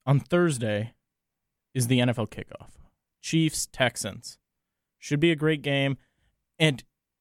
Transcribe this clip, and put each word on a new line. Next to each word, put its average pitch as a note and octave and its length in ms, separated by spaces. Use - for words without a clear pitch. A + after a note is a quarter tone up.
on C#3 140
Thursday A#2 720
is B2 140
the B2+ 120
N B2 100
F A#2+ 100
L G#2+ 80
kickoff. - 420
Chiefs, D#3+ 480
Texans. - 640
Should D3 200
be E3 120
a D#3+ 40
great D3+ 280
game. C#3 340
And D#3 240